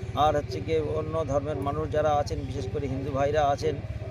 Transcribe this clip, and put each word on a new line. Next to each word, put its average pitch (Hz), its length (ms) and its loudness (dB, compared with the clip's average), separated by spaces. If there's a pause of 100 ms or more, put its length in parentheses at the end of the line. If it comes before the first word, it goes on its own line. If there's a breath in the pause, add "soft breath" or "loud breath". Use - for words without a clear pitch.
(140)
আর 147 220 4
হচ্ছে 147 240 -2
গিয়ে 160 200 0
অন্য 156 480 -2
ধর্মের 143 280 0
মানুষ 143 360 -2
যারা 151 180 2
আছেন, 147 280 2
বিশেষ 139 340 -4
করে 143 140 -2
হিন্দু 135 260 -2
ভাইরা 143 340 4
আছেন, 143 280 2 (360)